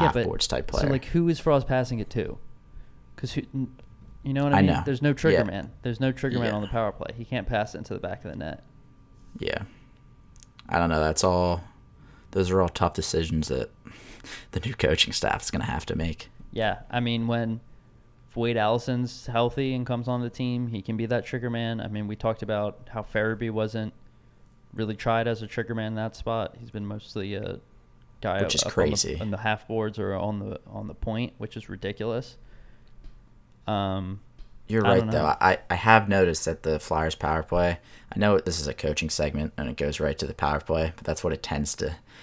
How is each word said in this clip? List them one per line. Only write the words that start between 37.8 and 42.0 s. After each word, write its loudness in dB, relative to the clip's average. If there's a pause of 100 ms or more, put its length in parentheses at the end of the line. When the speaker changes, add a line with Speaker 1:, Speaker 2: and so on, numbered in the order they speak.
Speaker 1:
I 0
know 6
this -2
is -4
a -2
coaching 0
segment -2
and -4
it -8
goes 0
right 0
to -2
the -6
power 2
play, 0
but -16
that's -2
what 0
it -6
tends -2
to, -4 (280)